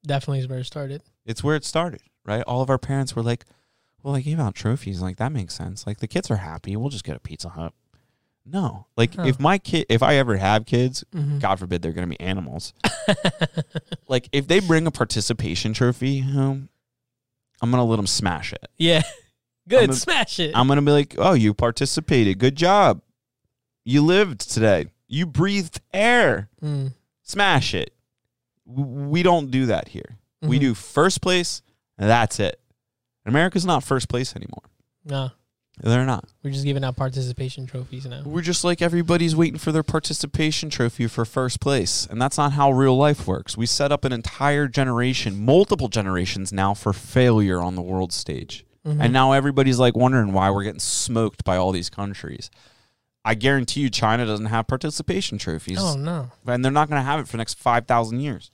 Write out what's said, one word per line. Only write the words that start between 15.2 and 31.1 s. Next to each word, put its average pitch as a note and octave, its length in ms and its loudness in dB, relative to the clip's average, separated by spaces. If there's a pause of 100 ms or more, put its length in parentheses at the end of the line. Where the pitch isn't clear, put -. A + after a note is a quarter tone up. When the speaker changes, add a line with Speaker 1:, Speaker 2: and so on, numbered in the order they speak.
Speaker 2:
trophy B2+ 480 0
home, C3+ 480 -2 (920)
I'm A#2 100 0
gonna B2 140 4
let A2+ 140 2
'em G2+ 80 -2
smash F2 460 -4
it. - 140 -14 (120)
Speaker 1:
Yeah. E3 240 4 (320)
<laughs> - 340 -20
Good. A#3+ 140 6
Speaker 2:
I'm G#3 60 6
gonna C3 100 0
Speaker 1:
Smash C#4+ 420 -2
it. D3+ 160 -2
Speaker 2:
I'm B2 100 4
gonna C#3+ 160 4
be C#3+ 80 4
like, C#3+ 280 4
"Oh, - 160 4
you A2 200 4
participated. A#2 840 0
Good C3 180 2
job. E3+ 460 4 (840)
You C3+ 180 4
lived F3 480 2
today. G2+ 360 4 (200)
You D#3 200 -4
breathed E3+ 540 -2 (120)
air. G#3+ 560 2 (140)
Speaker 1:
Mm. C#3 320 -4 (280)
Speaker 2:
Smash F#3+ 520 0
it." E2 180 -6 (760)
W-, C#3 420 -6
we D#3+ 140 0
don't E3+ 280 4
do C3 160 2
that G#2 220 0
here. - 280 -14 (260)
We D3 140 2
Speaker 1:
Mm-hmm. C#3 40 4
Speaker 2:
do C3 140 2
first - 460 0